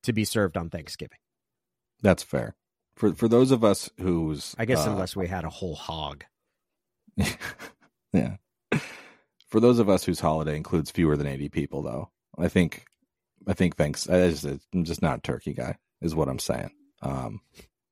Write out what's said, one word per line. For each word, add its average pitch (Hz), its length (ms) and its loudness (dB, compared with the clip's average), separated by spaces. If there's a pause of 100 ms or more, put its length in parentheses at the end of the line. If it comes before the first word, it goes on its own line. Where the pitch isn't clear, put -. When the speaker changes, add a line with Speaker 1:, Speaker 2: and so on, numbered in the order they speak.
Speaker 1:
to 123 120 0
be 107 120 0
served 98 320 0
on 85 140 -6
Thanksgiving. - 480 -12 (800)
Speaker 2:
That's 98 220 4
fair. 60 320 -6 (400)
For, 104 200 2
for 117 120 2
those 123 240 6
of 120 120 4
us 101 260 2 (100)
whose, 82 600 -2
Speaker 1:
I 113 60 -2
guess 107 200 2
Speaker 2:
uh, 107 60 0
Speaker 1:
unless 95 240 -4
we 95 120 -4
had 90 160 -4
a 80 60 -8
whole 82 260 -8
hog. 73 480 -10 (920)
Speaker 2:
<laughs> - 60 2 (920)
Yeah. 95 220 0 (1120)
For 110 120 2
those 120 200 6
of 104 100 4
us 92 140 2
whose 87 160 -2
holiday 78 380 0
includes 78 340 -2
fewer 78 240 4
than 71 120 -2
eighty 69 220 -6
people, 71 340 -4
though, 65 280 -8 (260)
I 87 100 2
think, - 380 2 (640)
I 95 60 0
think 90 220 0
thanks-, 73 340 -2
I 90 200 6
just, 73 160 -2
I'm 71 380 -4
just 85 180 -4
not 69 180 0
a - 20 -14
turkey - 320 -6
guy, - 240 -6 (240)
is 82 120 -2
what 78 140 2
I'm 65 120 -4
saying. - 320 -4 (300)
Um, 65 400 -6 (500)